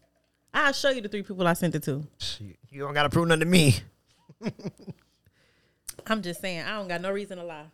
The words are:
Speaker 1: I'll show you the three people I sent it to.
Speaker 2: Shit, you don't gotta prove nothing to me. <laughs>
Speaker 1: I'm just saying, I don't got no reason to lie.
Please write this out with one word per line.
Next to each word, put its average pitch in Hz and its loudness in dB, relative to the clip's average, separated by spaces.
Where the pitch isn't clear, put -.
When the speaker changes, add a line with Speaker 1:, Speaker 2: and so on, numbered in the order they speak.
Speaker 1:
I'll 285 2
show 277 0
you 262 -2
the 208 -6
three 202 -6
people 185 -2
I 170 6
sent 170 0
it 151 -4
to. 147 -4
Speaker 2:
Shit, - -10
you 139 -12
don't 143 -6
gotta 147 4
prove 170 4
nothing 160 6
to 160 2
me. 160 6
<laughs> 220 -6
Speaker 1:
I'm 220 -2
just 170 -8
saying, 175 -6
I 202 -6
don't 202 -8
got 175 -4
no 190 -4
reason 196 -8
to 170 -12
lie. 156 -14